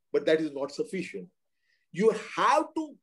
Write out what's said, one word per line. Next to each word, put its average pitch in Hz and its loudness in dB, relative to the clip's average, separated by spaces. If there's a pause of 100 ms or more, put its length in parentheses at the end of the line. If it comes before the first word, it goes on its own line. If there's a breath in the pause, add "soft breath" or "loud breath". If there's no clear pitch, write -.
(140)
but 147 0
that 160 4
is 156 -4
not 139 -6
sufficient. 180 -8 (640)
You 208 4 (240)
have 262 4 (100)
to 311 -6